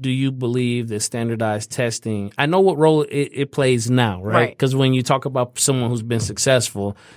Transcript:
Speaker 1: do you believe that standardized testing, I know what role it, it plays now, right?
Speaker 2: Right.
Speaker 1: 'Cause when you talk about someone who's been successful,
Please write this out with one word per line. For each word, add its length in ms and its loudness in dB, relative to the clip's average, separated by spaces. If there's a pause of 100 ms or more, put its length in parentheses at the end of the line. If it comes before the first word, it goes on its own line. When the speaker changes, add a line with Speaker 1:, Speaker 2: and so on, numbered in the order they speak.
Speaker 1:
do 100 -4
you 200 0
believe 580 -2
that 120 -6
standardized 720 -4
testing, 640 -4
I 80 0
know 140 2
what 180 4
role 240 4
it, 320 -2
it 180 -4
plays 380 2
now, 320 2
right? 120 -4
Speaker 2:
Right. 240 0
Speaker 1:
'Cause 180 0
when 180 2
you 80 0
talk 220 0
about 340 -4
someone 320 0
who's 140 -4
been 160 -2
successful, 760 0 (200)